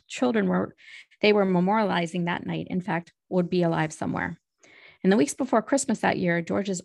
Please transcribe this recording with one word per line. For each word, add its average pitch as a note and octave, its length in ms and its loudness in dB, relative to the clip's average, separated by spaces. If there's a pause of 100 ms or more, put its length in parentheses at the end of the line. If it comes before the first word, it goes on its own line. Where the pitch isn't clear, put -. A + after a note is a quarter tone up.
children A3+ 400 0
were, F3+ 280 -2 (460)
they G#3 120 6
were G3+ 140 4
memorializing F#3 760 0
that F3 200 -4
night, E3 240 -6
in F#3 100 -2
fact, F3 320 -6 (180)
would F3+ 200 0
be F3+ 140 2
alive D#3+ 280 0
somewhere. - 480 -6 (640)
In F#3 60 4
the G3 80 6
weeks C#4+ 160 2
before B3 300 0
Christmas C4+ 360 0
that F#3+ 200 0
year, E3+ 240 0
George's F#3+ 420 -4